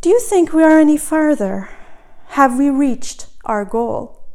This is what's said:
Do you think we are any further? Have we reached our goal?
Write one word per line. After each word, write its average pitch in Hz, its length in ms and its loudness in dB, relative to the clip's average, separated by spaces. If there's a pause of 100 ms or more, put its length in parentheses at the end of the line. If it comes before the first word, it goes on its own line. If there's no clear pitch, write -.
Do 330 100 -2
you 466 100 4
think 381 320 0
we 320 100 4
are 311 160 6
any 302 200 4
further? 269 680 -2 (600)
Have 269 300 2
we 277 120 2
reached - 580 -2 (160)
our 208 200 -4
goal? 226 600 -6 (100)